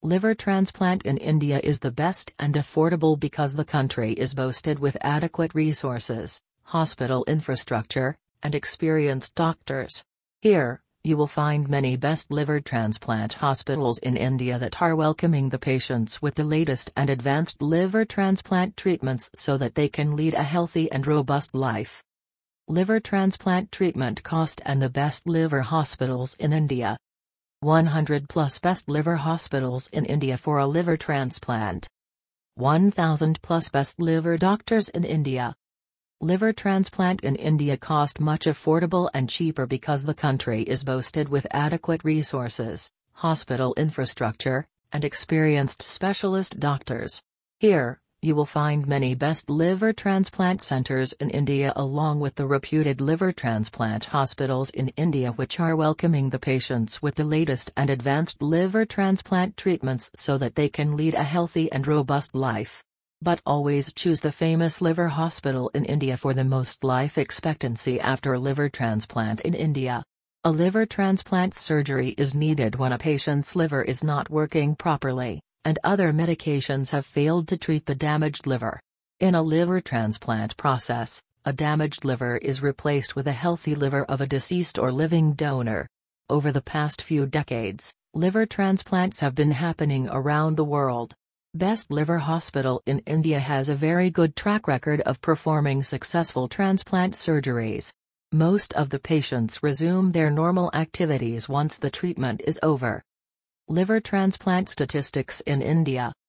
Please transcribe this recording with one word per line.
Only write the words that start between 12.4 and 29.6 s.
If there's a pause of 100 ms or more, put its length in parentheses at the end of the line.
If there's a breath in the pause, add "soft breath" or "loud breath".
transplant
hospitals
in
India
that
are
welcoming
the
patients
with
the
latest
and
advanced
liver
transplant
treatments
so
that
they
can
lead
a
healthy
and
robust
life. (640)
Liver
transplant
treatment
cost
and
the
best
liver
hospitals
in
India. (640)
One
hundred
plus
best
liver
hospitals